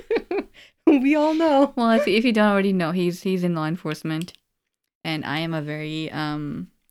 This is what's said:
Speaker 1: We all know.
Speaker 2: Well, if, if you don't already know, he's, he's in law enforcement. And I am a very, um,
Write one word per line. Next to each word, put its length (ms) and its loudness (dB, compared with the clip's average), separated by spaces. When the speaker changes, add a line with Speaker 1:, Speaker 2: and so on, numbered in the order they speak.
Speaker 1:
We 300 4
all 180 2
know. 420 2
Speaker 2:
Well, 140 2
if, 160 2
if 180 2
you 80 2
don't 180 4
already 220 2
know, 200 0
he's, 300 -2
he's 200 -2
in 120 0
law 120 -4
enforcement. 680 -6
And 200 -6
I 160 -6
am 120 -4
a 80 -4
very, 520 -8
um, 560 -8